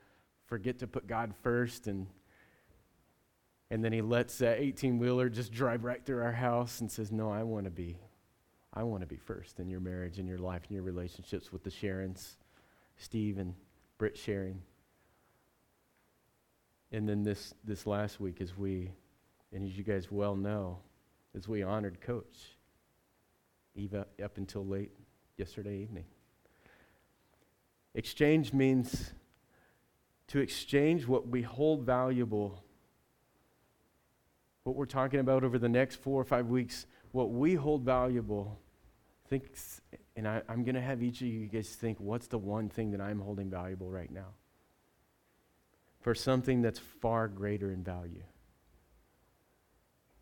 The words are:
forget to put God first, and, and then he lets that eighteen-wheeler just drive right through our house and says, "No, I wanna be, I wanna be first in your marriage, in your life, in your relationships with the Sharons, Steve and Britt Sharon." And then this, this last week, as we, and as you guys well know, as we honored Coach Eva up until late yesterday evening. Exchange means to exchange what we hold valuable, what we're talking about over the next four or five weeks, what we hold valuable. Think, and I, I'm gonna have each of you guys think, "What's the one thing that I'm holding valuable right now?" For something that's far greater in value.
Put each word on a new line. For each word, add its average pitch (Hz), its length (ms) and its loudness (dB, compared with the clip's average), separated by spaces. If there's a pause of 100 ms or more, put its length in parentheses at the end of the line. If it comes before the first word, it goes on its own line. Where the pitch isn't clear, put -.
(460)
forget 120 320 -2
to 127 80 -8
put - 220 -8
God 113 340 -2
first, 120 460 2
and, 98 180 -2 (1600)
and 113 140 0
then 113 80 2
he 113 100 2
lets 120 360 2
that 117 220 4
eighteen-wheeler 127 720 4
just 113 200 -4
drive 120 320 0
right 123 240 -4
through 123 160 0
our 120 80 2
house 120 500 0
and 113 100 -4
says, 107 200 -4
"No, 110 220 0
I 107 100 -2
wanna 104 280 -2
be, 87 280 -8 (720)
I 110 120 -4
wanna 98 220 -4
be - 100 -12
first - 420 -12
in 90 100 -6
your 92 120 -6
marriage, 90 400 -6
in 92 80 -4
your 90 100 -6
life, 90 320 -4
in 101 60 -6
your 92 80 -4
relationships 90 680 -6
with 92 120 -10
the 95 60 -6
Sharons, 95 640 -6 (600)
Steve 104 420 -2
and 90 140 -4 (460)
Britt 107 180 0
Sharon." 95 460 -4 (2250)
And 107 160 0
then 104 160 2
this, 104 300 -2 (120)
this 104 220 -6
last 104 320 0
week, 95 220 -4
as 92 160 -6
we, 95 340 -2 (600)
and 95 100 -6
as 95 140 -6
you 101 80 -6
guys 98 260 -2
well 101 240 0
know, 98 440 -2 (580)
as 92 100 -10
we 104 160 -2
honored 98 380 -2
Coach - 560 -8 (1160)
Eva 101 320 -6 (180)
up 101 140 -8
until 98 260 -6
late 98 260 -4 (460)
yesterday 98 460 -6
evening. 98 240 -10 (1900)
Exchange 147 600 4
means 131 580 4 (1160)
to 139 100 2
exchange 143 680 4
what 123 220 4
we 120 140 2
hold 135 420 2
valuable, 117 800 2 (2000)
what 127 120 -4
we're 135 120 -2
talking 135 340 2
about 131 240 6
over 123 140 4
the 117 100 4
next 127 280 4
four 139 220 0
or 131 60 2
five 123 220 2
weeks, 120 400 0 (260)
what 117 200 2
we 151 220 4
hold 143 300 2
valuable. 117 760 2 (680)
Think, 135 220 -2 (640)
and 110 100 -2
I, 110 220 0
I'm 117 160 0
gonna 127 160 0
have 123 220 -2
each 120 180 0
of 127 60 -2
you 110 220 -2
guys 107 200 -4
think, 113 320 -4
"What's 107 280 -4
the 117 100 -2
one 104 320 -2
thing 110 220 -2
that 98 100 -2
I'm 104 180 -2
holding 98 300 -4
valuable 92 400 -6
right 90 200 -8
now?" 92 180 -10 (1700)
For 117 140 4
something 127 480 4
that's 113 160 2
far 113 480 0
greater 98 460 -2
in 92 100 -4
value. 87 400 -6 (2000)